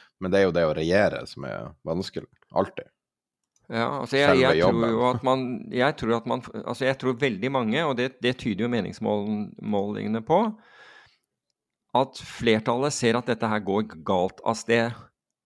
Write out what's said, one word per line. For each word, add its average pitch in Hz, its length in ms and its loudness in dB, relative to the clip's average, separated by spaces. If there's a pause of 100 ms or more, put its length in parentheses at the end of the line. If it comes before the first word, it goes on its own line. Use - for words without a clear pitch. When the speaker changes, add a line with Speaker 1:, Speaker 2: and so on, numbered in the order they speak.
(180)
Speaker 1:
Men 92 140 -4
det 98 80 6
er 95 80 6
jo 82 80 0
det 85 100 4
å 78 80 2
regjere 82 520 2
som - 200 -12
er 50 220 -8 (180)
vanskelig. 85 400 -6 (240)
Alltid. - 380 -4 (840)
Speaker 2:
Ja, 120 300 -2
altså, 135 180 -2
jeg, 143 100 4
Speaker 1:
Selve 135 140 6
Speaker 2:
jeg 131 180 4
tror 92 140 4
Speaker 1:
jobben. 117 180 2
Speaker 2:
jo 113 140 2
at 123 180 0
man, 131 200 2 (260)
jeg 123 260 0
tror 117 200 0
at 113 120 -4
man, 120 140 -2 (100)
altså, 120 320 -6
jeg 131 160 0
tror 127 160 0
veldig 120 340 -2
mange, 131 340 0
og 143 120 0
det, 123 120 0 (100)
det 127 180 0
tyder 107 300 -2
jo - 20 0
meningsmålingene 104 1500 -2
på, 156 200 2 (1500)
at 131 260 0
flertallet 117 720 0
ser 117 240 2
at 123 140 -2
dette 113 180 0
her 107 160 0
går 101 220 0 (160)
galt 95 420 0
av 113 140 0
sted. 117 340 0 (540)